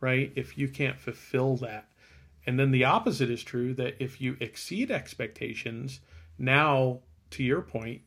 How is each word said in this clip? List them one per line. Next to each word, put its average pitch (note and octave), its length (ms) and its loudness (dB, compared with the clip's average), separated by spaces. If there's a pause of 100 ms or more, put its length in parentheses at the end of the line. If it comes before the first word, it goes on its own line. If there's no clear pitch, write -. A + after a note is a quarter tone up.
right? C3 340 2
If C3 220 -6
you C#3 100 0
can't C3+ 320 -2
fulfill B2+ 580 0
that. A2 300 -8 (580)
And B2+ 140 2
then C3+ 120 6
the B2+ 120 6
opposite C#3 460 4
is A#2+ 140 -4
true, B2 320 -2
that B2 240 -4
if C3 220 -6
you B2+ 180 -2
exceed G3 520 -6
expectations, A#2+ 1120 -8 (360)
now, C3 600 4 (320)
to C3+ 120 -4
your C#3 180 2
point, A#2 460 -8